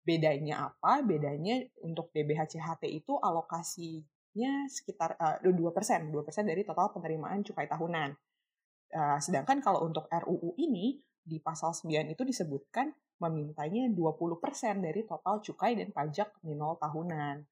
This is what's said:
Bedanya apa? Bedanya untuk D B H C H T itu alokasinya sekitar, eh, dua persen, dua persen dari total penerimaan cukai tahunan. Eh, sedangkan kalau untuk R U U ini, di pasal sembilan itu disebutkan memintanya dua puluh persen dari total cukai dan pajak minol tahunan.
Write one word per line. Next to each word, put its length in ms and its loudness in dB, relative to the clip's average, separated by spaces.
Bedanya 720 2
apa? 320 4
Bedanya 560 2
untuk 320 -6
D 80 2
B 80 0
H 240 -2
C 80 -6
H 160 -6
T 80 -4
itu 320 -4
alokasinya 1500 -2
sekitar, 480 -4
eh, 340 4
dua 220 2
persen, 380 0
dua 100 -2
persen 240 -2
dari 160 0
total 320 0
penerimaan 480 -4
cukai 260 -4
tahunan. 440 -2
Eh, 320 2
sedangkan 400 2
kalau 240 4
untuk 240 -2
R 220 0
U 80 2
U 180 -2
ini, 400 2
di 240 -8
pasal 320 -2
sembilan 380 -2
itu 100 -2
disebutkan 640 -2
memintanya 720 -2
dua 240 2
puluh 240 -2
persen 420 -2
dari 240 -2
total 380 -2
cukai 340 0
dan 140 -4
pajak 560 -4
minol 320 -4
tahunan. 720 -4